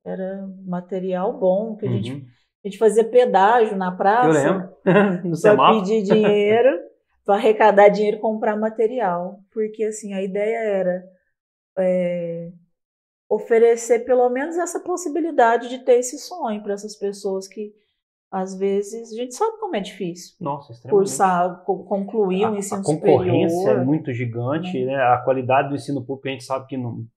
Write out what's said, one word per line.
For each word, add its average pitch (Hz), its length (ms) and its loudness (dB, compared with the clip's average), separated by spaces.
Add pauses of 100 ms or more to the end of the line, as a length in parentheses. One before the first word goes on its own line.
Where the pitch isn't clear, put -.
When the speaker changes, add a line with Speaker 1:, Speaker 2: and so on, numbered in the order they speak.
Speaker 1:
Era 190 440 -10 (180)
material 185 720 -6
bom, 202 380 0
que - 100 -10
a 123 40 -2
gente, 120 220 -4
Speaker 2:
Uhum. 143 140 -12 (380)
Speaker 1:
a 208 40 -8
gente 196 100 -12
fazia 220 260 4
pedágio 220 760 4
na 185 140 -2
praça 196 360 2 (120)
Speaker 2:
Eu 147 140 2
lembro. 185 180 -6 (120)
<laughs> 190 400 4
No 180 80 -4
Speaker 1:
pra 156 40 -2
Speaker 2:
semáforo. 208 500 6
Speaker 1:
pedir 214 180 0
dinheiro, 214 760 4 (440)
pra 202 120 2
arrecadar 208 540 6
dinheiro 208 280 0
e - 20 -10
comprar 220 380 -2
material. 214 800 -4 (120)
Porque, 214 340 -6
assim, 214 280 -8
a 190 100 -4
ideia 202 340 -4
era, 185 460 -2 (720)
é, 175 760 -2 (800)
oferecer 226 760 2
pelo 247 240 4
menos 294 280 -4
essa 339 220 -4
possibilidade 294 880 0
de 254 100 -10
ter 240 200 4
esse 254 180 -6
sonho 247 460 -8
pra 208 100 -6
essas 202 220 -12
pessoas 196 520 -8
que, 214 260 -14 (580)
às 190 260 -8
vezes, 202 540 -4
a 214 40 -14
gente 247 200 -8
sabe 440 240 -4
como 370 160 -8
é 208 40 -2
difícil - 600 -10
Speaker 2:
Nossa, 147 320 -8
extremamente. 196 380 0
Speaker 1:
cursar, 180 560 0
co-, 185 180 -4
concluir 196 600 -2
Speaker 2:
A, 226 60 0
Speaker 1:
um 208 60 -4
ensino 196 240 -6
Speaker 2:
a - 20 -8
concorrência 156 760 2
Speaker 1:
superior, 139 240 2
Speaker 2:
é 127 40 -2
muito 143 280 -2
gigante, 127 720 -4
Speaker 1:
né? 135 120 -4
Speaker 2:
né? 135 60 0
A 123 160 4
qualidade 131 500 0
do 143 60 -6
ensino 135 280 -8
público 135 240 -10
a 135 40 -6
gente 127 120 -10
sabe 135 240 -8
que 135 100 -10
não 113 280 -8 (120)